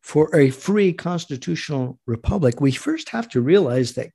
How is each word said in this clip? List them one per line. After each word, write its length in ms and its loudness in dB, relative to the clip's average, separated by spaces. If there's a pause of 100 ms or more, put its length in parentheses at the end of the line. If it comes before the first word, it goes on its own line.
for 340 0
a 140 6
free 440 0
constitutional 1120 -6
republic, 540 0
we 100 4
first 380 -6
have 200 -6
to 120 0
realize 520 2
that 220 -10